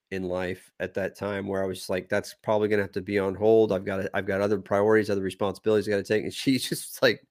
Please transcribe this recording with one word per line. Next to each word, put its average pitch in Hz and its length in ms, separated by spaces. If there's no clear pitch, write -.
in 95 140
life 90 560
at 92 140
that 95 220
time 101 300
where 98 160
I 98 40
was 92 120
just - 120
like, 92 180
"That's - 340
probably 107 260
gonna 104 140
have 98 100
to 98 100
be 101 160
on 95 160
hold. 110 380
I've 95 120
got, 98 300
I've 101 120
got 98 140
other 104 180
priorities, 104 520
other 98 120
responsibilities 101 640
I 107 60
gotta 101 100
take." 107 220
And - 100
<laughs> - 0
she's 131 340
just - 340
like, 120 280